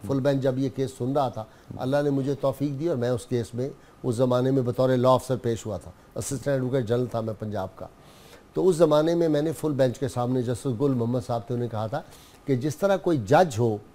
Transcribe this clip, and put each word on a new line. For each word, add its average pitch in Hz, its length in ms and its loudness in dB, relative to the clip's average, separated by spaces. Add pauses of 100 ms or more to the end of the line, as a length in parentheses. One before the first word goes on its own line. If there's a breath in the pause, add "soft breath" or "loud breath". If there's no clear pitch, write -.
फुल 135 140 0
बेंच 139 220 2
जब 131 160 0
ये 135 100 -2
केस 131 300 -6
सुन 127 160 -2
रहा 139 160 0
था, 110 180 -10 (320 loud breath)
अल्लाह 139 220 0
ने 147 80 2
मुझे 139 240 0
तौफीक 139 440 -2
दी 160 100 -4
और 160 80 0
मैं 120 140 0
उस 123 140 -2
केस 120 300 -4
में 123 160 -4 (340 loud breath)
उस 123 120 0
ज़माने 123 340 4
में 135 140 2
बतौर 127 260 2
लॉ 127 280 6
अफसर 127 180 -2
पेश 113 300 -4
हुआ 101 120 -6
था, 90 140 -16 (240 loud breath)
असिस्टेंट 139 400 -4
एडवोकेट 127 280 0
जनरल 120 220 0
था 117 160 -4
मैं 110 120 -4
पंजाब 101 440 -6
का। 90 100 -14 (640 loud breath)
तो 156 100 0
उस 180 120 6
ज़माने 156 380 4
में 170 140 2
मैंने 151 240 2
फुल 156 200 -4
बेंच 131 260 2
के 131 100 -4
सामने 123 340 -2
जस्टिस 123 300 -2
गुल 135 220 0
मोहम्मद 120 280 0
साहब 117 280 -6
थे, 123 40 -2
उन्हें 120 160 -4
कहा 110 180 -6
था 147 160 -6 (420 loud breath)
कि 135 100 2
जिस 131 240 -4
तरह 196 160 4
कोई 175 220 0
जज 131 400 4
हो 110 220 0 (140)